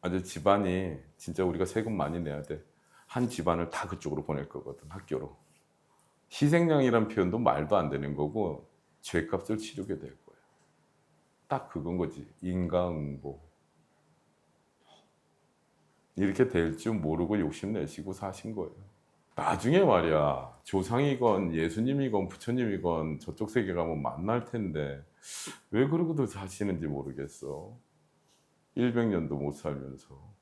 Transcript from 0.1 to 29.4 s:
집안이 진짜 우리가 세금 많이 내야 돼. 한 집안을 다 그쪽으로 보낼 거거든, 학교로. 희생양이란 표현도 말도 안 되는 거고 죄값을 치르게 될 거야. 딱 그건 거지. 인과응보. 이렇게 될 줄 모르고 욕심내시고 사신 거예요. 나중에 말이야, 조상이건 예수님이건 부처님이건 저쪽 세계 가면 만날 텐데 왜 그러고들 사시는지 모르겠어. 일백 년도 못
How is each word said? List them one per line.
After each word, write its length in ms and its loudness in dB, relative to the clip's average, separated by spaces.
집안이 760 2
진짜 280 -2
우리가 200 2
세금 320 -2
많이 240 -2
내야 220 -6
돼. 200 -8
한 220 0
집안을 420 0
다 160 -6
그쪽으로 380 -6
보낼 240 -4
거거든, 420 -12
학교로. 460 -8
희생양이란 760 6
표현도 300 2
말도 380 4
안 120 4
되는 260 -2
거고 540 -2
죄값을 580 -2
치르게 400 -8
될 120 -14
거야. 120 -20
딱 200 -2
그건 300 -4
거지. 300 -4
인과응보. 1000 -2
이렇게 320 4
될 280 2
줄 180 -2
모르고 440 0
욕심내시고 720 -4
사신 420 -8
거예요. 180 -6
나중에 460 4
말이야, 840 4
조상이건 880 2
예수님이건 760 0
부처님이건 880 -2
저쪽 320 -8
세계 240 0
가면 260 -2
만날 460 -2
텐데 580 -4
왜 160 4
그러고들 400 0
사시는지 600 -4
모르겠어. 920 -8
일백 340 2
년도 280 0
못 160 -4